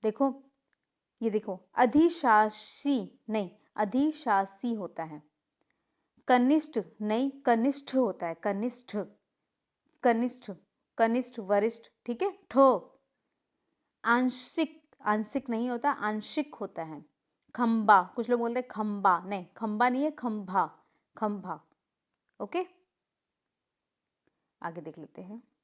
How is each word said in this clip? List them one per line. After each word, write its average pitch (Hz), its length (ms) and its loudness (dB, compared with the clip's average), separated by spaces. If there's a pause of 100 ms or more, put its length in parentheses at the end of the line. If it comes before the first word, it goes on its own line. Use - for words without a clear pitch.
देखो, 254 400 -2 (760)
ये 226 80 0
देखो, 202 300 -4 (160)
अधिशाशी 240 1500 2
नहीं, 214 220 -4 (240)
अधिशासी 233 1000 -2
होता 196 300 -8
है। 156 200 -12 (1040)
कनिष्ट 254 520 4 (220)
नहीं, 240 400 -2
कनिष्ठ 247 540 0
होता 220 320 0
है, 165 60 -6
कनिष्ठ, 208 640 -6 (1040)
कनिष्ठ, 240 480 0 (460)
कनिष्ठ, 233 420 0
वरिष्ठ, 202 520 0 (140)
ठीक 240 160 -6
है। 381 180 -4 (100)
ठो, 254 500 4 (1040)
आंशिक, 254 960 0
आंसिक 214 480 -2
नहीं 233 200 -2
होता, 247 220 -2
आंशिक 214 640 -4
होता 185 280 -10
है। 156 220 -12 (500)
खंबा, 220 480 6 (120)
कुछ 226 140 -4
लोग 240 100 2
बोलते 233 200 -2
हैं 247 80 -4
खंबा, 202 520 0
नहीं, 185 260 -6 (120)
खंबा 220 320 0
नहीं 254 140 -2
है, 302 80 0
खंभा, 196 760 -4 (320)
खंभा। 185 440 -6 (800)
ओके, 330 260 -6 (2000)
आगे 170 200 -10
देख 156 180 -14
लेते - 220 -16
हैं। 208 220 -16 (200)